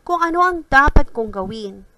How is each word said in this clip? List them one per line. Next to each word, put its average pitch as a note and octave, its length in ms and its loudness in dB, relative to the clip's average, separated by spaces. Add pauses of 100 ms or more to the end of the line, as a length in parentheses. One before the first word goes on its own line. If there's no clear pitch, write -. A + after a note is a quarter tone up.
kung F4 260 2
ano E4+ 160 -2
ang F4+ 240 -4
dapat C#4 480 2
kong A3+ 160 -8
gawin. G3 560 -14 (120)